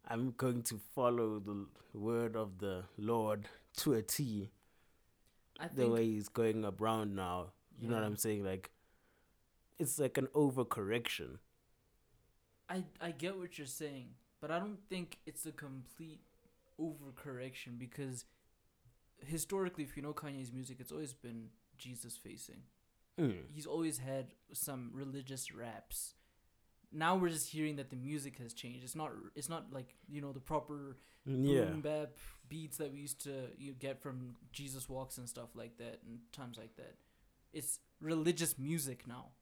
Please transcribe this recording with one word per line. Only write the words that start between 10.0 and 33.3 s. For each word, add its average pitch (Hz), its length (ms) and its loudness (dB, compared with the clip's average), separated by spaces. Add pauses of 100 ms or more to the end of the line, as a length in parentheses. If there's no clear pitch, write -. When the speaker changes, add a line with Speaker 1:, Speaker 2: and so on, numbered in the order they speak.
Speaker 1:
an 131 160 4
overcorrection. 117 1040 4 (1300)
Speaker 2:
I, 180 140 -2 (160)
I 170 120 -4
get 175 260 -2
what 175 200 -8
you're 147 100 -6
saying, 135 420 -6 (320)
but 151 100 -4
I 170 80 2
don't 202 200 -4 (100)
think 180 360 -6
it's 151 200 -8
a 156 80 -6
complete 143 680 -12 (600)
overcorrection 131 960 -6
because 127 480 -6 (1000)
historically, 180 580 0
if 135 120 -6
you 139 80 -6
know 147 100 -4
Kanye's 135 380 -6
music, 127 280 -8
it's 131 120 -10
always 151 220 -6
been 113 360 -10 (280)
Jesus 120 400 -10
facing. - 460 -14 (560)
Speaker 1:
Mm. 110 240 6 (100)
Speaker 2:
He's 151 140 -8
always 156 320 2
had 131 340 -4 (200)
some 127 400 -4
religious 135 600 -6
raps. - 640 -6 (760)
Now 165 240 6
we're 180 140 6
just 156 200 0
hearing 151 280 2
that 135 120 -6
the 131 60 -8
music 135 420 -4
has 117 160 -10
changed. 123 300 -10
It's 127 120 -8
not, 156 160 -2 (240)
it's 147 140 -6
not 160 220 -4
like, 131 240 -8 (120)
you 147 140 -8
know, 143 100 -4
the 135 80 -8
proper 143 580 -2 (300)
Speaker 1:
Mm, 135 200 6
yeah. 135 180 10
Speaker 2:
boom 160 160 2
bap 151 360 -2 (320)
beats 151 280 -8
that 147 140 -2
we 143 80 -8
used 143 220 -6
to, 135 260 -6 (100)